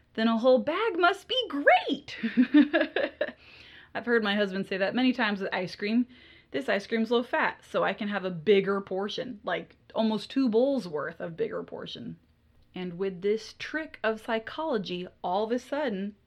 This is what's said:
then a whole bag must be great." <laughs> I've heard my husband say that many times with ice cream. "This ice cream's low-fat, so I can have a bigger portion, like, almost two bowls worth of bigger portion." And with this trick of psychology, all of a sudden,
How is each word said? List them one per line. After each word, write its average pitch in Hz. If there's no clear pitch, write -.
then 226
a 226
whole 254
bag 339
must 359
be 480
great." 294
<laughs> -
I've 214
heard 233
my 202
husband 196
say 196
that 190
many 254
times 208
with 190
ice 185
cream. 226
"This 269
ice 202
cream's 226
low-fat, 247
so 175
I 180
can 202
have 202
a 185
bigger 196
portion, 196
like, -
almost 214
two 269
bowls 233
worth 151
of 175
bigger 170
portion." -
And 180
with 190
this 208
trick -
of 220
psychology, 220
all 190
of 220
a 254
sudden, 214